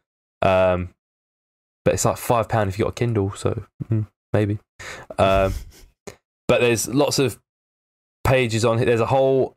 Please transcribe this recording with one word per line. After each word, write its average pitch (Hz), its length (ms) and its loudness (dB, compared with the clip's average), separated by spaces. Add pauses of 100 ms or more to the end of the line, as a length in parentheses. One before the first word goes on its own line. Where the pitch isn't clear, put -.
(480)
Um, 92 420 2 (960)
but 85 100 2
it's, 92 100 -2
like, 110 140 0
five 117 300 0
pound 107 220 0
if 95 80 -6
you 107 60 0
got - 80 -2
a - 20 -18
Kindle, 107 400 -2
so, 101 280 -4 (280)
mm, 110 160 -2 (260)
maybe. 104 260 0 (600)
Um, 95 340 2 (480)
<laughs> - 480 -14
but 120 120 2
there's 117 280 0
lots 131 300 0
of 127 200 -2 (840)
pages 120 400 2
on 113 140 2
it. 123 60 0
There's 117 160 2
a 113 60 0
whole, 135 500 2